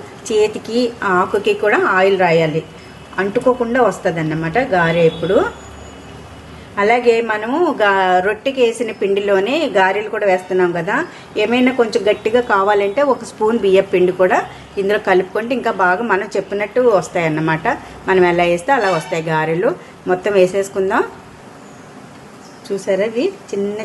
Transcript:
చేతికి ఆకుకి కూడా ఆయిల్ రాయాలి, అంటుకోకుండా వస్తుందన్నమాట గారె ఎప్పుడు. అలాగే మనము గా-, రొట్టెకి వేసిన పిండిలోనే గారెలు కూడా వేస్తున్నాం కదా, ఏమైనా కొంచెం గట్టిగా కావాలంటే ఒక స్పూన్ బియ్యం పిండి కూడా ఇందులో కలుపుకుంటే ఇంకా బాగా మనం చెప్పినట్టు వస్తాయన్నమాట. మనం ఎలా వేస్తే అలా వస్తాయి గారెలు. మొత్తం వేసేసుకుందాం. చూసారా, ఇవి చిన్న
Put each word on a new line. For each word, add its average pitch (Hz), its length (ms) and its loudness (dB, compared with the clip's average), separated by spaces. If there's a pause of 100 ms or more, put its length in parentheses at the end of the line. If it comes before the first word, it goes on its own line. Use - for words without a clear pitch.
(320)
చేతికి 220 600 0 (120)
ఆకుకి 196 500 0
కూడా 214 260 2 (180)
ఆయిల్ 190 220 4
రాయాలి, 165 440 2 (540)
అంటుకోకుండా 240 640 0
వస్తుందన్నమాట 165 760 -2
గారె 170 480 2
ఎప్పుడు. 208 600 0 (1120)
అలాగే 233 440 4
మనము 233 600 -2
గా-, 190 440 4
రొట్టెకి 254 360 -2
వేసిన 226 300 0
పిండిలోనే 202 840 0
గారెలు 196 320 2
కూడా 214 180 -4
వేస్తున్నాం 185 440 0
కదా, 196 340 -4 (320)
ఏమైనా 247 340 2
కొంచెం 226 300 0 (100)
గట్టిగా 220 300 0
కావాలంటే 202 600 2
ఒక 269 220 0
స్పూన్ 220 360 0
బియ్యం 190 340 4
పిండి 180 180 4
కూడా 190 340 2 (320)
ఇందులో 202 220 0
కలుపుకుంటే 214 560 0
ఇంకా 226 160 -2
బాగా 190 320 0
మనం 208 240 -2 (100)
చెప్పినట్టు 202 440 -2
వస్తాయన్నమాట. 165 840 0 (400)
మనం 185 180 4
ఎలా 175 180 2
వేస్తే 175 300 0
అలా 214 160 0
వస్తాయి 165 340 -2
గారెలు. 165 520 0 (320)
మొత్తం 180 260 -2
వేసేసుకుందాం. 196 680 0 (1700)
చూసారా, 196 340 0
ఇవి 240 280 -2 (200)
చిన్న 202 320 -4